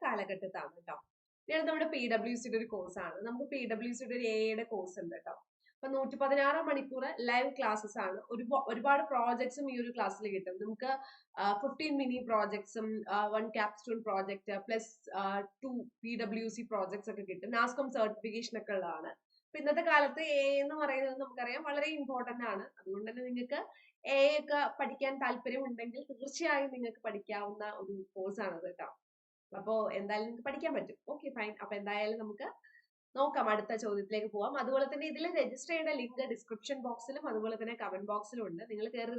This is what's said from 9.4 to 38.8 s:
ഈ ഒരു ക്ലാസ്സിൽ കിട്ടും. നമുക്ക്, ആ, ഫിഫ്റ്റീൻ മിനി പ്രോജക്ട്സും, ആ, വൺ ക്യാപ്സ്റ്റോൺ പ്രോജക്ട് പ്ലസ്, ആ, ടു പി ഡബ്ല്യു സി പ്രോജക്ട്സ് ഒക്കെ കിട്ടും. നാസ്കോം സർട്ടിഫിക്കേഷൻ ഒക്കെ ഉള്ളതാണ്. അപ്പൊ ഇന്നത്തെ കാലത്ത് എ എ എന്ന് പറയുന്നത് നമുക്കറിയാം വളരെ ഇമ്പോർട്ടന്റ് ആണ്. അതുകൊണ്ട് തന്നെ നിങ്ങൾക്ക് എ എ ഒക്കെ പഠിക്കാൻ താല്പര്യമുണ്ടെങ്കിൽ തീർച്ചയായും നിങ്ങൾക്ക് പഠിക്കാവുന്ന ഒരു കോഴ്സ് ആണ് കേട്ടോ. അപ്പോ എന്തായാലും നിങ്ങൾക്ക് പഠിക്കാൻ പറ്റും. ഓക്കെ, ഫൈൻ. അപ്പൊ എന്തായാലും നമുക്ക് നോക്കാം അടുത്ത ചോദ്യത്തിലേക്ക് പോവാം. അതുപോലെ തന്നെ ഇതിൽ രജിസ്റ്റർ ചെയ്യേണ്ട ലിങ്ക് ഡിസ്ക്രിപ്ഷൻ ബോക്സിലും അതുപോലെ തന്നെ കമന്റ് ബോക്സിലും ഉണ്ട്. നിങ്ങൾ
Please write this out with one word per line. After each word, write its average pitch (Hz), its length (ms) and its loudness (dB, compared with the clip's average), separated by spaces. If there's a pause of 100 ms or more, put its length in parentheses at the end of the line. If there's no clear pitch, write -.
ഈ 254 80 -4
ഒരു 240 120 -2
ക്ലാസ്സിൽ 208 360 -2
കിട്ടും. 190 300 -2
നമുക്ക്, 220 320 -4 (480)
ആ, 202 160 4
ഫിഫ്റ്റീൻ 277 440 0
മിനി 254 200 2 (100)
പ്രോജക്ട്സും, 214 600 0 (220)
ആ, 208 180 4
വൺ 220 220 2
ക്യാപ്സ്റ്റോൺ 226 540 -2
പ്രോജക്ട് 196 540 -2
പ്ലസ്, 226 340 -2 (240)
ആ, 196 80 0 (360)
ടു 269 100 -6 (300)
പി 226 160 -6
ഡബ്ല്യു 220 320 -2
സി 220 140 -6
പ്രോജക്ട്സ് 202 480 -4
ഒക്കെ 202 120 -6
കിട്ടും. 185 300 -6
നാസ്കോം 247 400 4
സർട്ടിഫിക്കേഷൻ 226 680 0
ഒക്കെ 208 160 -4
ഉള്ളതാണ്. 175 380 -2 (280)
അപ്പൊ - 200 -10
ഇന്നത്തെ 294 220 4
കാലത്ത് 294 480 6
എ 285 160 4
എ 277 160 4
എന്ന് 285 140 0
പറയുന്നത് 269 440 0
നമുക്കറിയാം 247 440 -4
വളരെ 294 280 0
ഇമ്പോർട്ടന്റ് 247 540 -4
ആണ്. 196 200 -2 (120)
അതുകൊണ്ട് 202 320 -6
തന്നെ 247 140 -6
നിങ്ങൾക്ക് 247 360 -2 (460)
എ 269 180 4
എ 302 160 6
ഒക്കെ 294 200 2 (160)
പഠിക്കാൻ 269 440 -2
താല്പര്യമുണ്ടെങ്കിൽ 247 840 -2
തീർച്ചയായും 277 680 2
നിങ്ങൾക്ക് 240 300 -4
പഠിക്കാവുന്ന 208 680 -4
ഒരു 196 240 -6 (180)
കോഴ്സ് 196 280 -4
ആണ് 180 200 -2
കേട്ടോ. 180 280 -6 (640)
അപ്പോ 196 240 0 (160)
എന്തായാലും 208 360 0
നിങ്ങൾക്ക് 240 200 -6
പഠിക്കാൻ 285 260 0
പറ്റും. 214 240 -4 (120)
ഓക്കെ, 285 200 -6
ഫൈൻ. 214 320 -4
അപ്പൊ 208 140 -6
എന്തായാലും 208 440 0
നമുക്ക് 220 280 -6 (680)
നോക്കാം 277 340 4
അടുത്ത 214 260 4
ചോദ്യത്തിലേക്ക് 214 560 0
പോവാം. 208 260 2
അതുപോലെ 262 280 4
തന്നെ 285 220 -2
ഇതിൽ 302 180 -2 (100)
രജിസ്റ്റർ 254 360 2
ചെയ്യേണ്ട 320 280 2
ലിങ്ക് 240 300 -2
ഡിസ്ക്രിപ്ഷൻ 226 520 -4
ബോക്സിലും 262 460 -6
അതുപോലെ 220 280 0
തന്നെ 220 200 -4
കമന്റ് 202 360 -4
ബോക്സിലും 214 360 -4
ഉണ്ട്. 170 160 -6
നിങ്ങൾ 220 240 -4